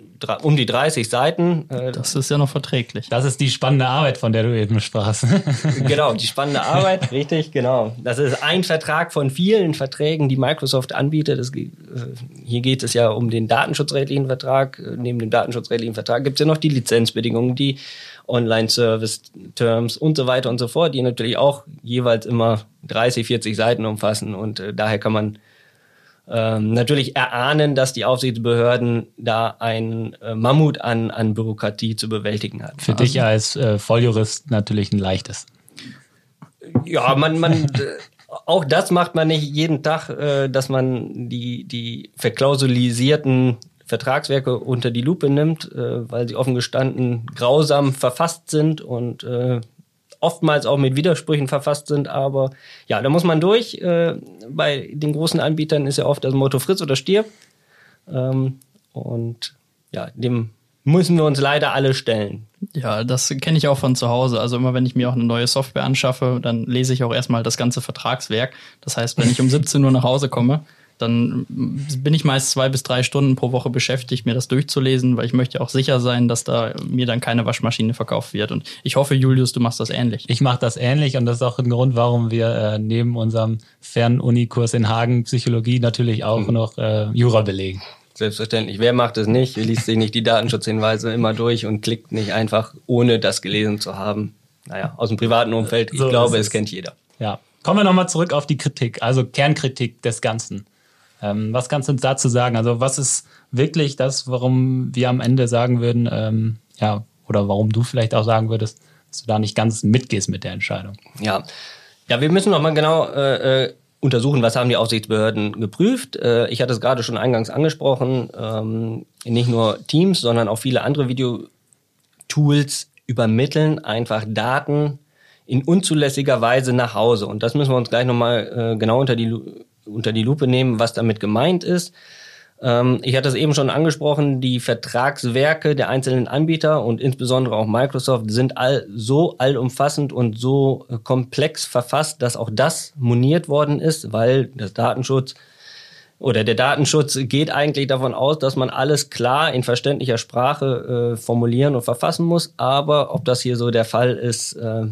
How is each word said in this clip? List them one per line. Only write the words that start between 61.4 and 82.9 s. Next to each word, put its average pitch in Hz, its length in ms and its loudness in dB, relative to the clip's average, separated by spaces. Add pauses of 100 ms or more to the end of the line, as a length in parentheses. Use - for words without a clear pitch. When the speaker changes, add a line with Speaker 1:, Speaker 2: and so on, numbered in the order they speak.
Speaker 1:
alle 135 220 2
stellen. 107 540 -4 (260)
Speaker 2:
Ja, 113 300 -2
das 127 360 -2
kenne 160 180 2
ich 147 100 4
auch 135 100 2
von 127 160 2
zu 120 140 0
Hause. 120 320 2
Also 120 160 -2
immer, 127 180 2
wenn 127 120 2
ich 127 100 -4
mir 123 120 2
auch 127 60 0
eine 120 80 0
neue 117 240 2
Software - 380 -2
anschaffe, 131 580 0
dann 117 220 -2
lese 127 300 0
ich 127 100 0
auch 117 100 0
erstmal 120 300 0
das 113 120 -2
ganze 123 240 0
Vertragswerk. 120 720 -4 (260)
Das - 160 -8
heißt, 117 220 -2
wenn 123 120 4
ich 123 100 0
um 131 80 4
siebzehn 143 360 2
Uhr 135 80 4
nach 127 100 4
Hause 127 260 2
komme, 139 360 0 (340)
dann 117 500 0
bin 139 640 -2
ich 160 120 2
meist 135 260 2
zwei 131 180 2
bis 135 140 -2
drei 127 200 -2
Stunden 135 340 2
pro 127 160 -2
Woche 123 180 -2
beschäftigt, 123 560 -4
mir 117 80 0
das 127 140 -2
durchzulesen, 131 680 2
weil 120 80 -2
ich 120 80 -2
möchte 127 260 0
ja - 60 -4
auch - 40 -6
sicher 131 320 2
sein, 120 280 2
dass 117 160 -2
da 117 300 -2 (120)
mir 123 200 -2
dann 117 140 -2
keine 117 260 0
Waschmaschine 117 480 -2
verkauft - 400 -4
wird. 107 180 -2
Und 107 160 -6 (140)
ich - 140 -2
hoffe, 139 180 2
Julius, 131 380 4
du 127 80 -4
machst 120 200 0
das 113 100 -4
ähnlich. 120 380 -2
Speaker 3:
Ich 120 120 -2
mach 127 160 4
das 120 200 -2
ähnlich 135 400 0
und 120 100 2
das 120 100 0
ist 117 60 -2
auch 123 160 0
ein 123 120 0
Grund, 123 260 2
warum 117 340 2
wir, 113 240 2
äh, 107 240 0
neben 117 380 0